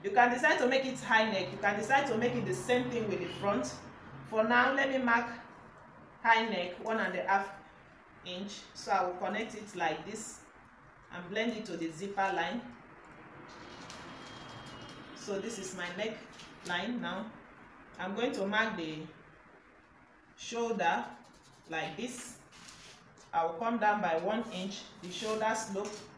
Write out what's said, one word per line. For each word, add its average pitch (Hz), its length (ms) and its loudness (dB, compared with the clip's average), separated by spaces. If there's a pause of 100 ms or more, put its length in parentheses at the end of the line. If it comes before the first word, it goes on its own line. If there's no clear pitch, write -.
you 392 80 -2
can 240 200 10
decide 302 280 6
to 247 80 6
make 262 180 6
it 254 160 -4
high 220 300 6
neck. 190 200 0
You - 80 -8
can 208 200 2
decide 269 300 4
to 226 100 2
make 240 160 2
it 226 100 0
the 185 100 0
same 247 360 2
thing 220 180 0
with 175 120 0
the 175 80 -2 (120)
front. 220 320 0 (560)
For 220 160 4
now, 247 300 6
let 277 160 2
me 262 80 2
mark 240 280 4 (960)
high 226 240 6
neck 180 360 -2
one 214 180 0
and 185 140 0
a 180 80 -2
half 196 260 4 (760)
inch. 190 340 -8 (140)
So - 180 -2
I 185 120 6
will 180 100 0
connect 208 400 -2
it 208 220 -10
like 160 340 0
this - 300 -10 (760)
and 180 160 -10
blend 220 220 0
it 214 140 -6
to 165 120 -6
the 165 120 -2
zipper 190 440 -2
line. 175 260 0 (2500)
So 196 220 -2
this 220 200 -4
is 185 160 -8
my 175 120 -4 (100)
neck 220 220 -4 (500)
line 185 320 -2
now. 180 240 -4 (760)
I'm 190 160 -4
going 240 180 0
to 196 140 -2
mark 214 300 2
the 156 200 -4 (1400)
shoulder 220 680 0 (680)
like 160 260 -4
this. - 380 -6 (1000)
I 165 120 2
will 170 80 0
come 226 260 0
down 208 240 4
by 165 160 2
one 220 340 0
inch, 190 280 -6 (220)
the 180 80 -10
shoulder 220 440 0
slope. 202 340 -2 (300)